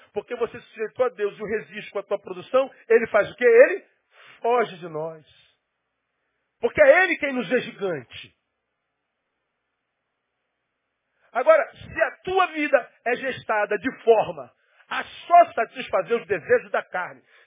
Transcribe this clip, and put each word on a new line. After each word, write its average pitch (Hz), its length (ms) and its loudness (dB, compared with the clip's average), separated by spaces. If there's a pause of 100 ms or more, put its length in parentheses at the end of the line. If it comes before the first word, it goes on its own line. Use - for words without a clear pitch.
(120)
Porque - 220 -10
você 233 260 -6
se - 80 -20
sujeitou 214 380 -4
a - 40 -2
Deus 190 280 -6
e 214 40 -16
o 202 40 -10
resiste 202 440 -10
com 208 80 -8
a 190 40 -8
tua 202 160 -6
produção, 233 520 -4 (180)
ele 233 200 4
faz 202 220 0
o - 40 -18
quê? 247 100 -2
Ele 269 420 6 (540)
foge 233 380 -2
de 170 100 -16
nós. 156 380 -12 (1300)
Porque - 220 2
é 320 220 6
ele 330 120 -2
quem 277 160 -6
nos 226 180 -6
é 240 100 0
gigante. 160 760 -10 (3000)
Agora, 277 380 2
se - 300 -8
a 269 80 -2 (120)
tua 370 240 0
vida 294 460 -2 (120)
é 233 120 -4
gestada 208 600 -6
de 165 160 -8 (120)
forma 170 480 0 (360)
a 247 140 -8
só - 500 4
satisfazer 220 680 -4
os 220 80 -18
desejos 196 420 0
da 226 100 -2
carne, 160 400 -10 (260)